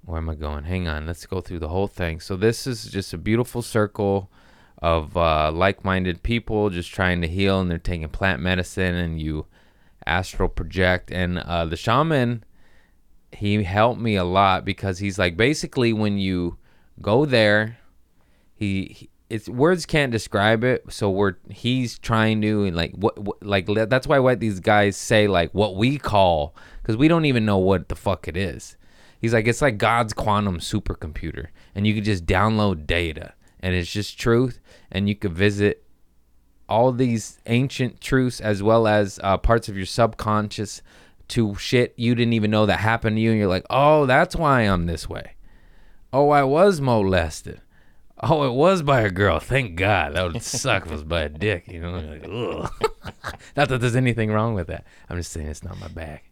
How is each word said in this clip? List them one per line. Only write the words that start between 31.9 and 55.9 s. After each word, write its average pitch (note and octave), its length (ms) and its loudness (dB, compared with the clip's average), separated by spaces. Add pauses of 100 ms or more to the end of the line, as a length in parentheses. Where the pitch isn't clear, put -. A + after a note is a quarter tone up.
can G#2+ 100 -4
just F#2+ 220 -2
download G2 600 2
data, E2+ 460 -4 (260)
and F#2 160 -2
it's F2 160 -2
just - 300 -8
truth, A#2+ 400 2 (320)
and G2 160 0
you G#2 60 0
could G2+ 180 -4
visit G2+ 500 2 (840)
all A#2 240 4
these A#2+ 540 -2
ancient B2 560 -2
truths B2+ 360 0
as G#2+ 240 -2
well A2 240 4
as, G#2 360 2
uh, F#2+ 160 2
parts A#2 320 2
of G2 80 -8
your F#2 80 -6
subconscious G#2+ 960 -2 (460)
to G#2+ 260 0
shit B2 420 0
you A#2+ 180 2
didn't A#2 200 2
even G#2+ 160 0
know G#2+ 160 4
that F#2 140 2
happened A2 360 0
to A2 60 0
you, A2+ 80 4
and A2 80 2
you're G#2 100 2
like, F#2 220 0
'Oh, D3 340 4
that's C#3 320 2
why C#3+ 260 2
I'm F#2+ 220 2
this E2 240 -6
way. - 280 -12 (760)
Oh, C#3+ 160 4
I D3 140 6
was D#3 400 4
molested. F#2+ 800 0 (600)
Oh, D3+ 240 2
it B2 60 0
was E3 300 4
by C#3 180 4
a G#2+ 100 2
girl. F2 300 2
Thank A#2 360 -4
God. F2+ 380 2
That F2 200 -2
would A2+ 80 -6
suck A2 420 -2
if E2 80 -10
it - 20 -6
was D2+ 100 -8
by D#2+ 180 -2
a D2 80 -4
dick, E2+ 360 -4
you F2 140 -14
know? F2 180 -8
You're D#2+ 640 -8
like, E3+ 120 -6 (100)
ugh." - 600 -8
<laughs> - 140 -12
Not C#3+ 140 2
that C3 100 -2
there's A#2+ 160 0
anything A#2 340 0
wrong A2 220 0
with F2+ 140 -4
that. E2 180 -10 (240)
I'm E2+ 80 -8
just E2+ 160 -8
saying D2+ 140 -10
it's D2+ 180 -12
not F#2 160 -12
my F#2 80 -14
bag. D#2+ 320 -14 (120)